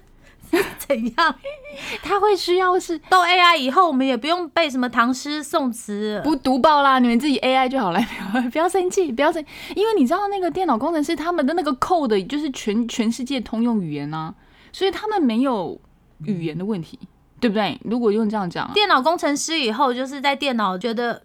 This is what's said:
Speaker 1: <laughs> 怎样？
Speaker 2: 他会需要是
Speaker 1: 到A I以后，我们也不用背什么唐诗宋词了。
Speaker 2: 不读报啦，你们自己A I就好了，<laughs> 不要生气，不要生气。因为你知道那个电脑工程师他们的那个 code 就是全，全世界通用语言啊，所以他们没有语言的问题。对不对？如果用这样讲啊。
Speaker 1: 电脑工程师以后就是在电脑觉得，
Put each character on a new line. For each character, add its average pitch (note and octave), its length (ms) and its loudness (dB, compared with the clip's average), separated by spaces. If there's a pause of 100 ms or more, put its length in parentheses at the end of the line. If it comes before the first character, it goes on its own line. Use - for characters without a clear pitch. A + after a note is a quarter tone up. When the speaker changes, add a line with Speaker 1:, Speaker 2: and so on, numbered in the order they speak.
(520)
Speaker 1:
<laughs> F#4 260 0
怎 A#3+ 280 -4 (100)
样？ D#4+ 200 2 (680)
Speaker 2:
他 F#4 160 0
会 G4+ 160 4
需 F4 220 0
要 F#4 200 2
是 E4 300 -4
Speaker 1:
到 F#4 140 6
A F4+ 180 4
I F4 160 8
以 D#4 160 0
后， F4 160 6
我 D#4 60 0
们 C4 120 2
也 C4 120 2
不 A3+ 100 -6
用 E4+ 220 0
背 E4 200 0
什 B3+ 80 -6
么 B3 120 0
唐 B3 240 2
诗 D4 280 -6
宋 C#4 300 -2
词 G#3 440 -6
了。 F#3+ 80 -6
Speaker 2:
不 D4+ 120 2
读 C4 240 0
报 D4 220 6
啦， C4+ 180 6
你 B3 80 4
们 A#3 100 4
自 B3 80 0
己 C#4 120 2
A C4 180 2
I C4 140 4
就 C4+ 100 -2
好 F#3+ 120 0
了， E3+ 80 2 (240)
<laughs> A#3 280 -2
不 - 60 -4
要 E4 100 2
生 F#4 240 0
气， F4+ 180 0
不 A#3 120 -2
要 D4+ 100 4
生 E4 100 -4
气。 C#4+ 80 -14 (280)
因 G4+ 100 2
为 A4+ 100 2
你 C#4 80 4
知 A#3 60 0
道 G4+ 160 0
那 G4+ 100 -2
个 F4 140 -2
电 F#4 160 -2
脑 B3+ 100 2
工 C#4+ 160 -2
程 D#4 80 0
师 E4 140 -2
他 D#4 160 -4
们 D#4+ 140 0
的 D4 80 0
那 F4 100 0
个 D4+ 120 -2
code A#3+ 520 0
就 C#4+ 100 -4
是 D4 140 -4
全， A3+ 380 -2
全 A3 200 -2
世 A#3 140 -4
界 C4 160 -4
通 A3+ 240 -4
用 A3+ 180 0
语 D#3 120 -6
言 D3 200 -8
啊， D#3+ 220 -8 (380)
所 - 120 -2
以 G4 60 2
他 F4+ 160 -8
们 G#4 140 0
没 A#3+ 220 2
有 A3 360 -2 (460)
语 F3+ 180 -4
言 D#3 140 -6
的 F3+ 80 -6
问 G3+ 160 -4
题。 - 180 -16 (400)
对 B3 100 2
不 F#3+ 60 -2
对？ G3+ 280 -2
如 A#3 160 -2
果 A#3 100 2
用 G#3 200 2
这 G#3+ 80 -2
样 F#3 120 -4
讲 E3 160 -6
啊。 - 80 -8
Speaker 1:
电 G#4 140 2
脑 D4+ 140 4
工 D#4+ 160 2
程 D4 180 0
师 D#4 240 -4
以 B3 100 0
后 B3 240 2
就 B3+ 140 -4
是 C#4 140 -10
在 C#4 120 0
电 C#4 220 -2
脑 G3 220 0
觉 A3+ 160 -4
得， A#3 320 -4